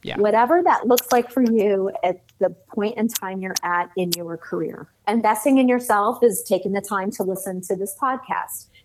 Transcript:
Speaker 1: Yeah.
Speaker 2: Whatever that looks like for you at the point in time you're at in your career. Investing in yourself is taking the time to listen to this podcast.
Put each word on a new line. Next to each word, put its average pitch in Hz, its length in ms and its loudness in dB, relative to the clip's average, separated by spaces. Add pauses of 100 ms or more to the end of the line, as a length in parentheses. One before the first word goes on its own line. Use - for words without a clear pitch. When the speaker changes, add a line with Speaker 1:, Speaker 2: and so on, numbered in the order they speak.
Speaker 1:
Yeah. - 140 -8
Speaker 2:
Whatever 233 460 4
that 269 240 2
looks 240 240 2
like 240 200 2
for 262 120 0
you 202 480 2 (140)
at 180 160 -2 (180)
the 180 120 0
point 214 460 -6
in 220 120 0
time 190 340 -8
you're 185 120 -6 (100)
at 175 320 -2
in 180 200 -2
your 170 200 -8
career. - 500 -8 (220)
Investing 226 500 2
in 254 100 6
yourself 240 540 2
is 208 220 4
taking 196 280 0
the 202 80 -2
time 202 320 -4
to 196 120 -4
listen 185 380 -4
to 196 140 -4
this 196 240 -6
podcast. - 680 -6 (180)